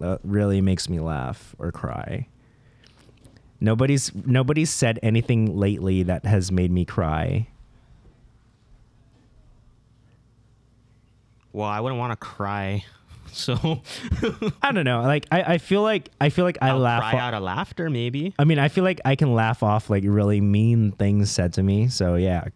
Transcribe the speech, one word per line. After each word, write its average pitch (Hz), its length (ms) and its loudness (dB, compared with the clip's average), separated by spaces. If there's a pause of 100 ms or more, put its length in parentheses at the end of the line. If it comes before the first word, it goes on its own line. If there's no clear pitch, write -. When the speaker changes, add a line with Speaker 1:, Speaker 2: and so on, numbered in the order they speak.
Speaker 1:
uh, 90 220 -4
really 101 380 0
makes 95 280 0
me 85 120 -4
laugh 71 580 -8
or 85 140 -6
cry. - 560 -8 (1300)
Nobody's, 127 480 2 (140)
nobody's 135 460 2
said 113 320 0
anything 113 540 2
lately 95 480 0
that 90 200 -2
has 95 260 2
made 90 200 2
me 90 160 0
cry. 87 600 -2 (4000)
Speaker 2:
Well, 104 160 -6
I 104 120 -4
wouldn't 127 180 -4
wanna 120 180 -4
cry, 101 680 -6 (220)
<laughs> - 260 -20
so 147 500 -4 (400)
<laughs> - 400 -4
Speaker 1:
I 277 100 0
don't 185 120 0
know. 123 180 0
Like, 143 280 0
I, 175 120 2
I 170 160 0
feel 202 240 0
like, 214 260 -2 (120)
I 147 100 4
feel 180 160 2
like 175 160 -2
I 131 80 2
Speaker 2:
I'll 131 80 2
Speaker 1:
laugh 117 320 2
Speaker 2:
cry 127 100 0
Speaker 1:
o- - 20 -4
Speaker 2:
out 120 120 -4
of 101 80 -4
laughter, 156 480 -6
maybe. 135 480 -4
Speaker 1:
I 143 60 4
mean, 156 140 6
I 139 100 4
feel 185 160 0
like 185 200 0
I 135 100 2
can 131 200 2
laugh 113 280 0
off, 107 280 0
like, 98 160 2
really 104 340 2
mean 104 520 4
things 101 380 2
said 90 240 0
to 95 80 0
me. 101 260 2
So 90 260 0
yeah, 90 420 0